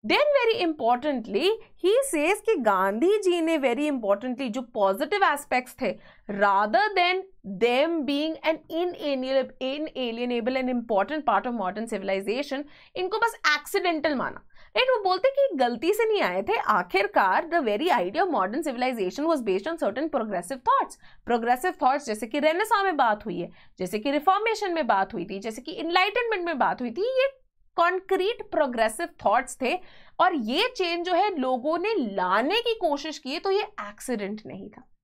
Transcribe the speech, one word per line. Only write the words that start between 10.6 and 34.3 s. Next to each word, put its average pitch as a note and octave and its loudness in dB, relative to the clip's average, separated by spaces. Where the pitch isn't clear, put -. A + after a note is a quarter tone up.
and B3+ -2
important B3 0
part G#3 2
of A#3+ -4
modern G#3 -4
civilization, G3+ -4
इनको G#4 -4
बस A4+ 0
एक्सीडेंटल E4 0
माना। F3+ -6
राइट, B4+ 2
वो A4 2
बोलते F#4 2
कि C5+ 2
गलती B3 2
से A4+ 2
नहीं G#4 2
आए G#3 0
थे, G#4 0
आखिरकार A3+ 2
the E4 2
very A3+ 0
idea A#3 0
of F#4 2
modern A3+ 0
civilization B3 -2
was D#4+ 2
based G#3+ 0
on E4 -4
certain C4 -2
progressive B3 -4
thoughts। B4 0
प्रोग्रेसिव A#3+ 2
थॉट्स C#4+ 2
जैसे G#3+ -4
कि D4 -4
रेनेसां G4 2
में F#4 2
बात A3 2
हुई F3 -6
है, E3+ -8
जैसे F#3 -4
कि C#4 -2
रिफॉर्मेशन G4 2
में D#4 0
बात G3+ 2
हुई F3 -4
थी, G3 -8
जैसे A3+ -8
कि - -10
एनलाइटनमेंट G4 0
में E4 -4
बात F#3+ 0
हुई B3 -4
थी, F4 -6
ये C5 2
कॉन्क्रीट F#4 0
प्रोग्रेसिव C4 0
थॉट्स A#3+ 2
थे C#4+ 0
और F4+ 6
ये C#4+ 0
चेंज F4 -2
जो F4+ 0
है F#4+ 2
लोगों C4 0
ने G#4+ -2
लाने A3 0
की A#4 -2
कोशिश D4+ -2
की, C4 -8
तो G4 -2
ये G4+ 2
एक्सीडेंट G#3 -8